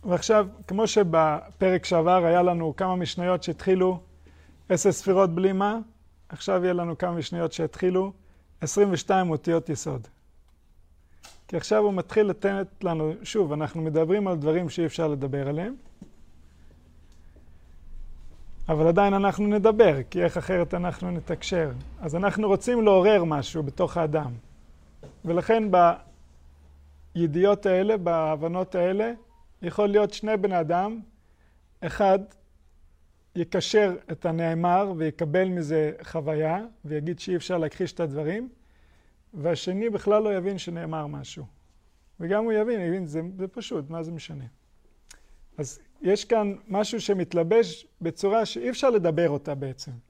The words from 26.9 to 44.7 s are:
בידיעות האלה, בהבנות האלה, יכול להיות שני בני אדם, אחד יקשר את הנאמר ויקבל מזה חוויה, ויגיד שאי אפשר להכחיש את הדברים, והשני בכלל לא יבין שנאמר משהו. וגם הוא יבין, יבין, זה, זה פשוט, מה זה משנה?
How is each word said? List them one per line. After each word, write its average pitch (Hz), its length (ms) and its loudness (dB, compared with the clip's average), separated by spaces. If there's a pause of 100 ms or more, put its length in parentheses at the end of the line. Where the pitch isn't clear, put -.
בידיעות 180 520 2
האלה, 196 300 4
בהבנות 165 800 -2
האלה, 190 380 0 (500)
יכול 202 260 0
להיות 208 240 2
שני 214 240 -2
בני 190 240 0
אדם, 185 400 -2 (800)
אחד 196 380 2 (1160)
יקשר 180 600 0 (160)
את 156 140 -8
הנאמר 170 720 0
ויקבל 160 520 0
מזה 156 440 0 (100)
חוויה, 156 640 -4 (200)
ויגיד 151 340 -6
שאי 185 180 -4
אפשר 175 220 -4
להכחיש 160 340 -4
את - 80 -10
הדברים, 160 480 -4 (840)
והשני 180 560 -2
בכלל 208 320 2
לא 208 120 0
יבין 190 240 -4
שנאמר 160 480 -8
משהו. 143 380 -14 (760)
וגם 196 240 -2
הוא 233 80 0
יבין, 214 280 0
יבין, 175 260 -2
זה, 151 140 -6 (180)
זה 185 100 -6
פשוט, 170 420 -8
מה 165 120 -8
זה 165 100 -8
משנה? 147 320 -12 (1120)